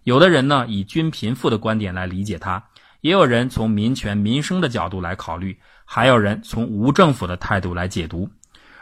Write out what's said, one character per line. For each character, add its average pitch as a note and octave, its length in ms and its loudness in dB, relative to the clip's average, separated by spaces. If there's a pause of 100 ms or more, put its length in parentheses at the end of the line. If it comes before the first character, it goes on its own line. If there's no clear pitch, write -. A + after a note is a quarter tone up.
有 B2+ 120 4
的 F3 120 8
人 C#3 180 4
呢 C#3 220 2
以 G2+ 160 -4
均 D#3+ 260 -2
贫 A#2+ 240 -4
富 D#3 140 -2
的 A2+ 80 2
观 A2 200 -2
点 G2 160 -4
来 F#2 140 -6
理 F#2 160 -6
解 G2+ 160 -6
它， F#2+ 240 -6 (380)
也 D3+ 100 0
有 F#3 140 6
人 B2 240 2
从 A2+ 200 -2
民 A2 240 2
权 G#2+ 220 -4
民 G#2+ 260 0
生 F#3 200 -2
的 D#3 80 0
角 G2 180 -4
度 F#2 140 -6
来 F2 160 -6
考 - 180 -10
虑， F#2 240 -8 (240)
还 A2+ 240 0
有 B2+ 100 6
人 G#2 240 0
从 A#2 240 -6
无 A#2 280 0
政 D#3+ 200 6
府 G2+ 140 -4
的 F2+ 80 -6
态 G2 240 -2
度 F2 140 -6
来 F2+ 160 -4
解 E2+ 180 -6
读。 E2+ 220 -8 (520)